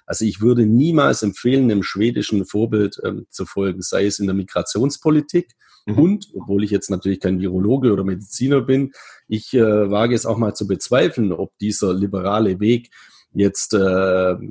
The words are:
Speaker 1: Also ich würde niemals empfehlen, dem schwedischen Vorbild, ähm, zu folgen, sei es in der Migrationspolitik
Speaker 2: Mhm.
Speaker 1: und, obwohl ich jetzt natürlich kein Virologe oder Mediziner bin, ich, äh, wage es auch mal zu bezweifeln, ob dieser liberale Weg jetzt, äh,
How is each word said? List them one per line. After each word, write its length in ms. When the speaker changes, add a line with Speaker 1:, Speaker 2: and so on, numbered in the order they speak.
Speaker 1:
Also 200
ich 140
würde 280
niemals 560
empfehlen, 440
dem 140
schwedischen 640
Vorbild, 580
ähm, 280
zu 160
folgen, 340
sei 240
es 140
in 80
der 80
Migrationspolitik 1200
Speaker 2:
Mhm. 120
Speaker 1:
und, 380
obwohl 280
ich 80
jetzt 200
natürlich 280
kein 200
Virologe 540
oder 100
Mediziner 580
bin, 300
ich, 260
äh, 360
wage 240
es 120
auch 120
mal 160
zu 140
bezweifeln, 640
ob 260
dieser 360
liberale 640
Weg 320
jetzt, 400
äh, 600